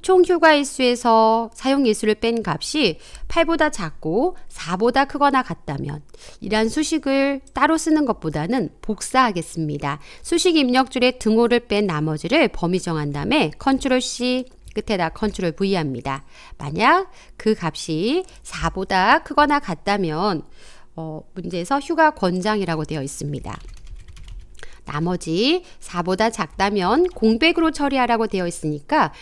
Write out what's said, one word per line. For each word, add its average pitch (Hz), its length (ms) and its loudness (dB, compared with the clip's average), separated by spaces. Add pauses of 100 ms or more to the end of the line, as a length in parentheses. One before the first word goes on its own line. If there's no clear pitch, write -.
총 370 220 6
휴가 330 300 6
일수에서 233 1000 4
사용 269 320 0
일수를 214 300 2
뺀 233 300 0
값이 202 540 0 (280)
팔보다 330 420 2
작고 196 680 -2 (100)
사보다 226 580 0
크거나 277 380 2
같다면 147 600 -8 (360)
이란 214 280 0
수식을 277 760 0 (120)
따로 302 240 2
쓰는 311 280 2
것보다는 170 640 -2 (120)
복사하겠습니다. 165 1160 -2 (220)
수식 339 340 2
입력줄에 254 640 2
등호를 233 480 2
뺀 208 180 0
나머지를 170 640 0
범위 175 300 -2
정한 156 320 -4
다음에 160 460 0
컨트롤 262 440 0
C, 254 440 -4 (280)
끝에다 185 360 -2
컨트롤 185 440 -4
V 196 220 0
합니다. 135 500 -4 (320)
만약 254 520 2 (280)
그 214 200 0
값이 180 680 -4 (180)
사보다 190 800 0
크거나 294 360 2
같다면, 180 840 -2 (520)
어, 160 260 -10 (140)
문제에서 180 440 -4
휴가 311 320 2
권장이라고 185 760 0
되어 156 160 -6
있습니다. - 560 -8 (1300)
나머지 175 800 -2 (160)
사보다 185 520 -2
작다면 208 800 0
공백으로 320 600 2
처리하라고 254 560 0
되어 185 220 -2
있으니까 165 760 0